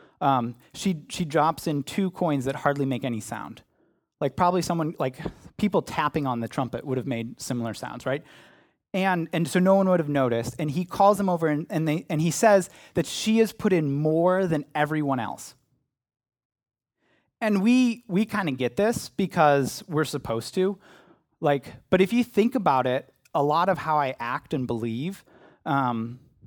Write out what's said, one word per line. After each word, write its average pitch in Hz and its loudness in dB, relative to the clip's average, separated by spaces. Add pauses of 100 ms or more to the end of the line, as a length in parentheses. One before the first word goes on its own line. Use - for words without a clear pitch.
(220)
um, 123 0 (180)
she, 175 -4
she - -6
drops 156 0
in 147 -2
two 190 -2
coins 147 -2
that 135 -2
hardly 143 0
make 131 -2
any 120 -4
sound. - -12 (560)
Like, 139 -2
probably 180 2
someone, 165 -2
like, 131 -4 (400)
people 196 0
tapping 147 -2
on 123 -2
the 113 -4
trumpet - -6
would 131 -2
have 123 -4
made 117 -6
similar 117 -6
sounds, - -10
right? 139 -2 (720)
And, 185 0
and 165 0
so 160 0
no 190 6
one 196 4
would 180 4
have 147 -2
noticed. 123 0
And 151 -2
he 175 -2
calls 202 4
them 196 0
over, 165 0
and, 151 -2
and 160 -2
they, 156 -2
and 151 0
he 165 2
says 202 4 (240)
that 165 0
she - 0
has 220 4
put 196 0
in 156 2
more 165 2
than 160 -2 (100)
everyone 151 0
else. - -8 (1900)
And 208 2
we, 240 4
we 196 2
kinda 208 -2
get 127 -2
this 220 0
because 147 2
we're 156 -2
supposed 117 -6
to. 190 0 (600)
Like, 143 0 (160)
but 185 6
if 196 2
you 240 2
think 220 0
about 143 2
it, 127 -2 (220)
a 151 2
lot 160 2
of 180 0
how 156 -2
I 135 0
act 123 -6
and 131 -2
believe, 120 -6 (400)
um, 123 -2 (260)